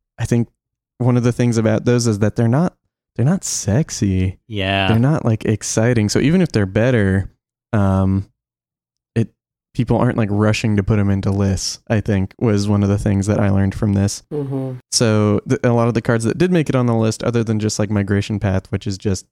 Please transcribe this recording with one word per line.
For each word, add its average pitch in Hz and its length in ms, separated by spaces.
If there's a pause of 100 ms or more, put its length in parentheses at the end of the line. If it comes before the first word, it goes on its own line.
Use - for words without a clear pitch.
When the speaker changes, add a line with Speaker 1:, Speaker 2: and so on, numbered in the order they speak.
(200)
Speaker 1:
I 120 40
think 117 240 (500)
one 123 180
of 120 80
the 120 80
things 120 240
about 110 280
those 120 220
is 107 140
that 104 160
they're 117 100
not, 135 300 (400)
they're 113 80
not 180 180
sexy. 95 1040
Speaker 2:
Yeah. 98 400
Speaker 1:
They're 110 140
not, 139 240
like, 110 220
exciting. 110 600
So - 120
even 165 200
if 175 120
they're 104 120
better, 98 640 (440)
um, 95 580 (840)
it, - 180 (400)
people 120 220
aren't, 117 200
like, 110 140
rushing 107 460
to 101 80
put 107 160
'em 101 100
into 98 220
lists, 98 560
I 110 120
think, 95 380
was 101 300
one 104 160
of 98 40
the 101 100
things 98 280
that 104 140
I 104 80
learned 98 260
from 104 200
this. 98 280 (100)
Speaker 3:
Mm-hmm. 135 460 (140)
Speaker 1:
So 107 560
th-, 131 160
a 123 80
lot 117 160
of 117 60
the 117 80
cards 113 200
that 113 160
did 180 140
make 165 160
it 135 80
on 123 100
the 117 80
list, 113 300
other 117 180
than 110 160
just, 107 220
like, 104 100
Migration 101 480
Path, 95 320
which - 160
is 98 100
just 95 360